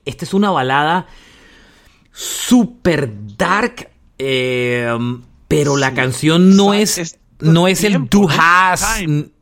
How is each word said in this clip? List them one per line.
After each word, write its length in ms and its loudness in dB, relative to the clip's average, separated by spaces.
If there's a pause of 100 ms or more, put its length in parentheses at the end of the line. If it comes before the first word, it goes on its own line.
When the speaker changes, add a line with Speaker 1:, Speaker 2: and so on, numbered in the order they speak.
Speaker 1:
Esta 200 -12
es 80 -8
una 180 2
balada 560 0 (1040)
super 1000 -2 (260)
dark, 520 -4 (300)
eh, 680 -2 (600)
pero 300 0
la 120 0
Speaker 2:
Sí. 60 -6
Speaker 1:
canción 600 2
no 180 4
Speaker 2:
Sa-, 60 0
Speaker 1:
es, 180 -2
Speaker 2:
es 220 -10 (200)
Speaker 1:
no 280 4
es 160 0
el 100 0
Speaker 2:
tiempo, 260 0
Speaker 1:
do 80 4
Speaker 2:
¿no? 120 -2
Speaker 1:
has, 580 2
Speaker 2:
Time. 320 -4 (120)